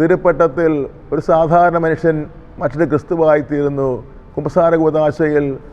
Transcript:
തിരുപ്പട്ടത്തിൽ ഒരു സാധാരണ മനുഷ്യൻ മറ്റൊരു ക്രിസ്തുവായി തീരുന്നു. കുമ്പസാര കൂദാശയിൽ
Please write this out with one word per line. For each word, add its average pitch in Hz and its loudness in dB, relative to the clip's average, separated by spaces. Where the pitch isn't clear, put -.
തിരുപ്പട്ടത്തിൽ 165 0
ഒരു 147 -2
സാധാരണ 170 2
മനുഷ്യൻ 160 0
മറ്റൊരു 156 -2
ക്രിസ്തുവായി 156 0
തീരുന്നു. 139 -4
കുമ്പസാര 165 0
കൂദാശയിൽ 151 0